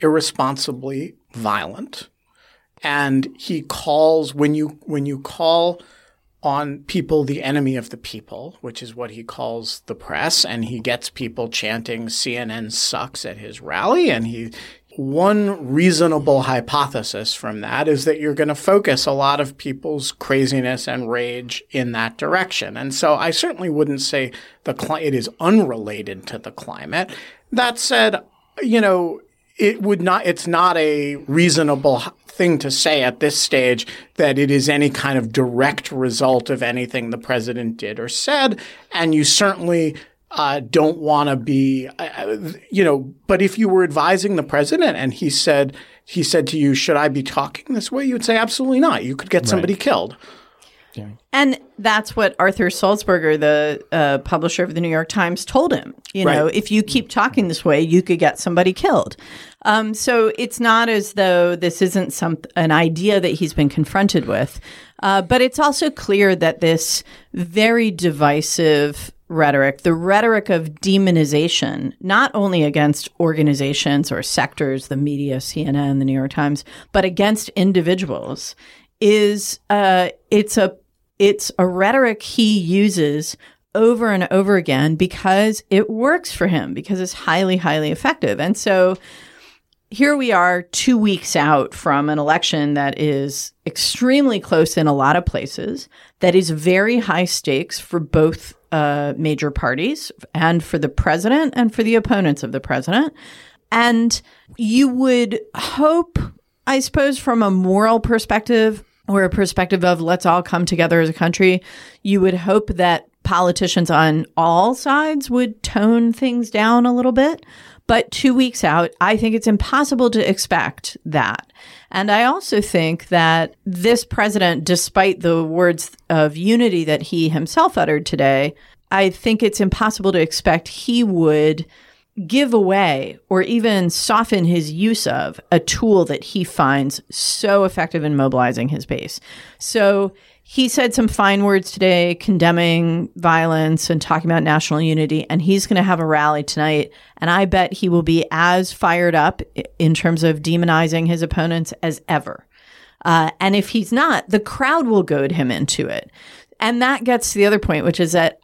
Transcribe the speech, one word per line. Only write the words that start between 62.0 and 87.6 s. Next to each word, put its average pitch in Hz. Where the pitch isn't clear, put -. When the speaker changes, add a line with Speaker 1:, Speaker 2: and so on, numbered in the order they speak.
Speaker 3:
some, 165
an 160
idea 170
that 180
he's 156
been 143
confronted 190
with. 104
Uh, 196
but 247
it's 254
also 294
clear 202
that 160
this 165
very 214
divisive 151
rhetoric, 143
the 170
rhetoric 208
of 160
demonization, 160
not 214
only 190
against 147
organizations 147
or -
sectors, -
the 139
media, 139
C -
N 139
N, 139
the 135
New 135
York 135
Times, 147
but 190
against 202
individuals, 175
is, 208
uh, 190
it's 208
a, 196
it's 202
a 180
rhetoric 214
he 214
uses 170
over 226
and 185
over 190
again 156
because 196
it 208
works 269
for -
him, 127
because 190
it's 180
highly, 185
highly 156